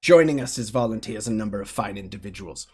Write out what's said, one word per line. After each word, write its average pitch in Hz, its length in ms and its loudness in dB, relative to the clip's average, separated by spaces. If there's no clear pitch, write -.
joining 156 400 6
us 127 180 -6
as 110 120 -6
volunteers 110 560 -2
a 117 60 -2
number 107 280 -4
of 98 80 -10
fine 98 300 -6
individuals. 95 760 -14